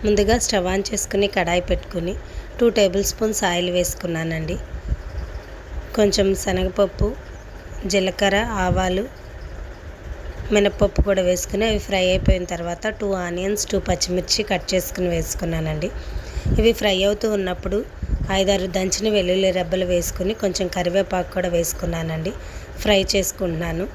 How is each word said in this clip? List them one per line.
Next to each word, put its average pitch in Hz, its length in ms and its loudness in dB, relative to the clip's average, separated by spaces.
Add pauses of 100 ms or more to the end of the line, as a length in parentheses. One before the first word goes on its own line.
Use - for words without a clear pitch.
ముందుగా 208 320 6 (100)
స్టవ్ 185 260 2
on 196 180 2
చేసుకుని 202 460 0
కడాయి 175 340 2
పెట్టుకుని 180 440 -2 (440)
టూ 240 80 4 (120)
టేబుల్ 196 340 4
స్పూన్స్ 220 380 0
ఆయిల్ 175 280 0
వేసుకున్నానండి. 165 800 -2 (1400)
కొంచెం 202 320 4 (140)
శనగపప్పు, 185 680 0 (880)
జీలకర్ర, 196 480 2 (240)
ఆవాలు, 185 400 2 (1500)
మినపప్పు 202 500 4
కూడా 190 220 4
వేసుకుని 190 400 0
అవి 208 180 0
ఫ్రై 190 240 2
అయిపోయిన 185 420 4
తర్వాత 170 460 -4
టూ 196 100 -2 (140)
ఆనియన్స్, 185 480 -2
టూ 196 80 2 (100)
పచ్చిమిర్చి 180 600 0
కట్ 180 220 0
చేసుకుని 180 420 0
వేసుకున్నానండి. 160 760 -2 (680)
ఇవి 226 240 4
ఫ్రై 202 120 2 (120)
అవుతూ 208 220 0 (100)
ఉన్నప్పుడు 185 400 -2 (640)
ఐదారు 190 360 2
దంచిన 190 300 0 (100)
వెల్లుల్లి 185 420 4
రెబ్బలు 180 360 0
వేసుకుని 185 400 0 (100)
కొంచెం 185 320 0
కరివేపాకు 180 600 0
కూడా 180 180 0
వేసుకున్నానండి. 165 760 -2 (520)
ఫ్రై 202 160 6 (140)
చేసుకుంటున్నాను. 170 800 -2